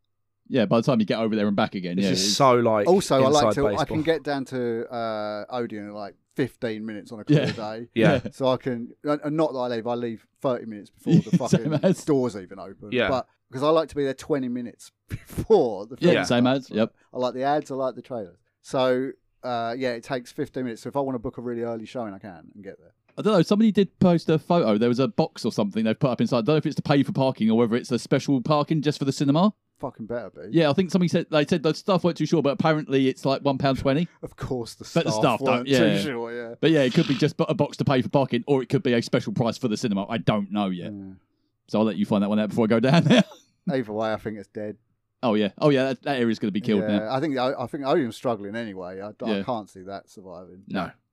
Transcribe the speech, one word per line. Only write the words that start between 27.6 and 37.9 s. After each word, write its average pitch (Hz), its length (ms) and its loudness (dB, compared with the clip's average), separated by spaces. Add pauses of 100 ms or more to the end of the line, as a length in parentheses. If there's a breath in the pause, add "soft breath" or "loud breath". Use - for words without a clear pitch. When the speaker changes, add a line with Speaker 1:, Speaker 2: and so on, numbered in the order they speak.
Speaker 1:
it's - 160 -4
a 117 80 0
special 139 420 0
parking 151 400 0
just 143 160 0
for 147 60 -4
the 135 80 6
cinema. 151 420 2 (260)
Speaker 3:
Fucking 120 260 -10
better 113 240 -8
be. 104 280 -2
Speaker 1:
Yeah, 156 120 4
I 143 40 2
think 185 160 2
somebody 180 200 2
said, 170 200 0
they 151 160 4
said 165 180 0
the 156 100 2
staff 185 320 0
weren't 170 100 0
too 156 100 -2
sure, 160 160 2
but 139 100 2
apparently 135 580 2
it's, - 160 -6
like, 135 160 0
one 139 160 0
pound 135 220 0
twenty. 139 280 0 (160)
Speaker 3:
Of - 140 -14
course 127 380 -8
the - 180 -18
Speaker 1:
But 170 120 2
the 160 60 0
Speaker 3:
staff 214 100 0
Speaker 1:
staff 117 180 2
don't, 135 80 -2
Speaker 3:
weren't 123 200 0
too 139 60 2
Speaker 1:
yeah. 107 240 4
Speaker 3:
sure, 117 360 -4
yeah. 120 280 -10
Speaker 1:
But 151 100 6
yeah, 151 120 4
it 127 100 2
could 160 160 2
be 135 60 2
just 147 240 0
a 156 140 0
box - 240 0
to 127 80 0
pay 131 160 2